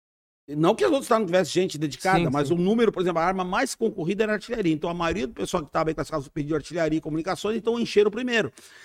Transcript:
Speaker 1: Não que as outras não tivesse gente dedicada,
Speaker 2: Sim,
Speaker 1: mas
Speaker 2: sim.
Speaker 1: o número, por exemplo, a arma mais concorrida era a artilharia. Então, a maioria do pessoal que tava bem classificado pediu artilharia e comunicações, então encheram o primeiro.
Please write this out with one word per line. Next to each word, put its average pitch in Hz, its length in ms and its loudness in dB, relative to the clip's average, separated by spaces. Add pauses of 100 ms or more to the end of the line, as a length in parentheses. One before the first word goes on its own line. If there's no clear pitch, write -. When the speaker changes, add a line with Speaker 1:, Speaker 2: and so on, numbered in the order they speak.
(460)
Speaker 1:
Não 156 280 4
que - 100 2
as 196 80 4
outras 269 160 0
não 226 160 2
tivesse 175 260 2
gente 175 280 0
dedicada, 175 460 0
Speaker 2:
Sim, 147 60 0
Speaker 1:
mas 139 180 0
Speaker 2:
sim. 170 60 0
Speaker 1:
o 170 40 2
número, 208 340 4
por - 80 -6
exemplo, 170 200 0
a 165 40 2
arma 185 180 0
mais 208 320 -2
concorrida 208 500 -2
era 214 80 0
a - 20 0
artilharia. 208 400 -2
Então, 165 160 -4
a 170 40 -6
maioria 175 320 -2
do 226 60 -14
pessoal 180 320 -4
que - 80 -14
tava 160 140 0
bem 160 80 -2
classificado 151 360 -6
pediu 151 240 -4
artilharia 156 440 -2
e - 20 -2
comunicações, 165 560 -4
então 226 240 0
encheram 208 280 4
o 196 40 2
primeiro. 233 400 -2 (320)